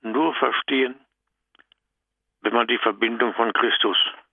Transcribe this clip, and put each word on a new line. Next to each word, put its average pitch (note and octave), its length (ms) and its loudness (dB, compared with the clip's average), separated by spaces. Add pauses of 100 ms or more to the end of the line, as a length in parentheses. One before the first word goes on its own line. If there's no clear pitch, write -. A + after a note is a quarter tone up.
nur C#3 340 0
verstehen, C3 600 -2 (1500)
wenn G#2+ 120 -2
man A#2 140 2
die A#2 120 0
Verbindung A2+ 560 0
von A#2 180 0
Christus G#2+ 440 0 (360)